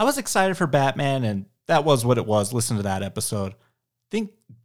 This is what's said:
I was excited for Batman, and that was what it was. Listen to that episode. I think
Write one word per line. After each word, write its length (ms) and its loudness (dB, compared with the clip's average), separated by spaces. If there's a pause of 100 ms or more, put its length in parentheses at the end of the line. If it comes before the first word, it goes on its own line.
I 40 0
was 140 0
excited 380 0
for 100 0
Batman, 560 0
and 240 -2 (200)
that 180 2
was 200 4
what 140 4
it 80 -2
was. 260 2
Listen 240 -2
to 60 -2
that 220 -4
episode. 480 -6
I 580 -20
think 220 -4 (320)